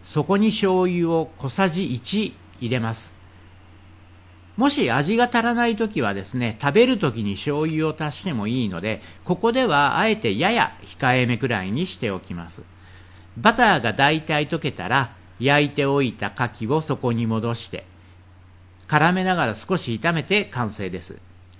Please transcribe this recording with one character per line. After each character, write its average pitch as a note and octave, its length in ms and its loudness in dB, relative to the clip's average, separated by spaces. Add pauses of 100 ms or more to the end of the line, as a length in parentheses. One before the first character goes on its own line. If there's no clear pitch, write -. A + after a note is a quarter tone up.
そ D3 220 -2
こ F#3 100 2
に G#3+ 140 4
醤 F#3 380 2
油 F3 240 0
を E3 260 0
小 C#3 100 -6
さ F#3+ 220 2
じ F3 240 -2
一 F#3+ 400 -2 (260)
入 A#2 100 -4
れ B2 120 0
ま A2+ 120 -2
す。 - 200 -12 (1400)
も C4+ 120 4
し G#3 220 2
味 D3 240 2
が A#3+ 160 4
足 A#3+ 100 2
ら A#3 120 0
な A#3+ 140 2
い A3+ 100 0
と A3 100 0
き F#3 140 -4
は G2+ 120 0
で G2 120 -6
す - 80 -12
ね、 A#2+ 260 -2
食 C#3+ 140 0
べ A3+ 120 8
る B3+ 140 2
と C#3+ 140 0
き A2+ 100 -4
に G2+ 120 -2
醤 D3 280 -2
油 D#3 240 0
を D3+ 100 -4
足 D3+ 200 -4
し - 80 -6
て F3 80 -2
も G#2 140 -2
い B2 180 0
い - 20 0
の F2 140 -6
で、 G#2+ 200 -4 (220)
こ F3 140 -2
こ A3+ 160 0
で C4 120 2
は C#3+ 320 4
あ G#3 120 2
え G#3+ 80 0
て G#2+ 200 -2
や F3 140 2
や A3 320 2
控 B2+ 320 0
え B2+ 120 2
め A#2+ 100 0
く C3+ 100 -2
ら G#2+ 160 -2
い F#2+ 80 -4
に D3 140 -2
し - 100 -6
て A2 160 -4
お F#2 80 -4
き - 140 -12
ま E2+ 160 -10
す。 G2+ 140 -18 (760)
バ G#3 160 4
タ A3+ 220 4
ー C3 60 0
が G#2+ 120 0
だ C#3 180 4
い D#3+ 120 0
た D3+ 160 0
い D3 80 -2
溶 E3 120 -4
け C#3 120 -4
た F2+ 160 -8
ら、 B2+ 260 0 (260)
焼 C#3+ 280 4
い - 20 -10
て C#3+ 160 -2
お C#3 160 2
い A#2 120 0
た G2+ 140 -6
牡 A#2 380 -6
蠣 A#2 80 0
を D#3 80 0
そ C3 160 -4
こ A#2+ 160 -2
に A#2 140 0
戻 A2+ 280 -2
し - 140 -8
て、 - 160 -12 (1000)
絡 D#3 260 4
め F#3 100 0
な F#3 120 2
が D3 120 2
ら G#2 80 -2
少 F3+ 220 -2
し A#2 240 -4
炒 E3+ 100 0
め D#3+ 120 -2
て G3+ 220 0
完 A#2 280 -4
成 F#2+ 160 -6
で F2 120 -6
す。 - 160 -16 (420)